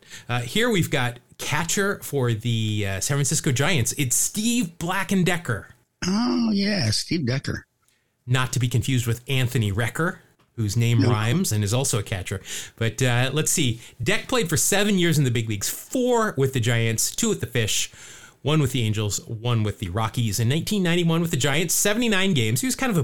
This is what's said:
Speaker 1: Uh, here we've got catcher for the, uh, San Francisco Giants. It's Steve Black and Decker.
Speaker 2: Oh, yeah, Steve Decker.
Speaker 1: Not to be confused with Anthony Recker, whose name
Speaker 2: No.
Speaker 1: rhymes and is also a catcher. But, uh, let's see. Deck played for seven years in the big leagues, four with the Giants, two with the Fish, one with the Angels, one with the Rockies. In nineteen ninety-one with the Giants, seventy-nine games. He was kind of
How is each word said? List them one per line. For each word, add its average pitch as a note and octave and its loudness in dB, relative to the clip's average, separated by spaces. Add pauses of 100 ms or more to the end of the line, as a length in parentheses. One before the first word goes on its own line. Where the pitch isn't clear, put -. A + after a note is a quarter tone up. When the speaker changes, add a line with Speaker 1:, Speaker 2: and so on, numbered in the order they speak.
(280)
Speaker 1:
Uh, B2 -2
here G#3+ 0
we've F#3 2
got B2 -2 (180)
catcher E3+ -2
for B2 0
the, A2 -2
uh, F#2+ -4
San C#3+ -2
Francisco D3 0
Giants. C#3 2
It's C3+ 0
Steve A#3 0
Black F#3 -4
and F#3+ 4
Decker. E3+ -2 (400)
Speaker 2:
Oh, A#3 0
yeah, G3 0
Steve D#3 -2
Decker. A#2+ -4 (600)
Speaker 1:
Not B2+ 2
to A#2+ -2
be B2+ 2
confused B2+ 0
with A2+ -2
Anthony A#2+ 0
Recker, A#2+ -2 (380)
whose G#2+ -2
name A#2 4
Speaker 2:
No. A2 4
Speaker 1:
rhymes A#2+ 2
and G#2+ 2
is G2+ 0
also B2 0
a - -2
catcher. F#2+ -6 (340)
But, A2+ -2
uh, B2+ 2
let's D3+ 0
see. C3 0 (220)
Deck G#3+ 0
played A#3 0
for D#3 0
seven G3+ 2
years E3+ 4
in D3+ 4
the B2+ 2
big A#2 -2
leagues, G#2 -4
four A#3+ 0
with C3+ 2
the C3+ 0
Giants, A2+ 0
two A3+ 0
with F#3 0
the B2 -4
Fish, - -2 (500)
one D3+ 2
with C3 2
the C3 0
Angels, G#2+ -2
one A2+ 0
with G#2 -2
the F#2+ -4
Rockies. A2 -2
In A2+ 2
nineteen E3+ 0
ninety-one E3+ 2
with E3+ -2
the F3 0
Giants, C#3+ 0
seventy-nine G3+ 2
games. A2+ 0
He C4 -2
was B3+ -2
kind C4 -2
of F3+ 2